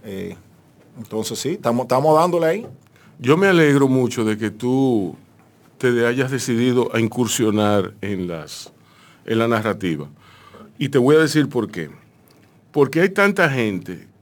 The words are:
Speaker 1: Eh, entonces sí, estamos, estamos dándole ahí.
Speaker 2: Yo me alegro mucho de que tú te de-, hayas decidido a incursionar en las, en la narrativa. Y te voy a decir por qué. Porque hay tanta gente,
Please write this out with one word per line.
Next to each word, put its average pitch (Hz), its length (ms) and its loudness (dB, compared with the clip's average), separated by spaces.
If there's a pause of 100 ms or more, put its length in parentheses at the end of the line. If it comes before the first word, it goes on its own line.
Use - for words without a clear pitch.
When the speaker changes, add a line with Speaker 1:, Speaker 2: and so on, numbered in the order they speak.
Speaker 1:
Eh, 95 300 -12 (600)
entonces 110 420 -8
sí, 135 100 -6
estamos, 120 340 -2
estamos 139 340 2
dándole 170 300 2
ahí. 208 200 -4 (520)
Speaker 2:
Yo 127 160 2
me 196 120 4
alegro 147 420 4
mucho 127 340 0
de 107 140 0
que 107 140 -4
tú 120 640 -2 (600)
te 123 140 0
de-, 117 160 2
hayas 127 240 -2
decidido 123 640 0
a 113 60 0
incursionar 107 1000 0
en 98 280 -6
las, 78 420 -14 (540)
en 113 140 -2
la 117 100 2
narrativa. 98 580 -2 (680)
Y 139 120 -6
te 143 80 0
voy 135 200 6
a - 20 6
decir 151 300 2
por 113 200 -4
qué. 80 200 -10 (840)
Porque 143 300 0
hay 185 80 2
tanta 196 400 2
gente, 95 580 -4 (140)